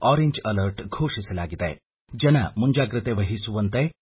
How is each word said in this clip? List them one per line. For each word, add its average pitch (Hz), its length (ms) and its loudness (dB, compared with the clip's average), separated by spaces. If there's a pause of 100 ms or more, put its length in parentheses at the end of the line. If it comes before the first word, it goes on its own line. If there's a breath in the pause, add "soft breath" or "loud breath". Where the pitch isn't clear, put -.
ಆರೆಂಜ್ 147 420 4
ಅಲರ್ಟ್ 98 360 0
ಘೋಷಿಸಲಾಗಿದೆ. 90 960 -4 (360)
ಜನ 147 220 4 (200)
ಮುಂಜಾಗ್ರತೆ 123 540 0
ವಹಿಸುವಂತೆ 107 800 0 (100)